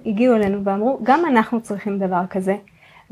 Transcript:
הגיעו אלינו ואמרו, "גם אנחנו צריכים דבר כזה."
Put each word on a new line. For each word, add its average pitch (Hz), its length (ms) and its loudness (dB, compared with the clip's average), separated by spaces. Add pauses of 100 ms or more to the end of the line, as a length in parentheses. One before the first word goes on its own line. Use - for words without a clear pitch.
הגיעו 226 300 2
אלינו 202 300 0
ואמרו, 208 380 0
"גם 277 220 2
אנחנו 233 360 2
צריכים 202 380 -6
דבר 185 300 0
כזה." 190 260 -2 (560)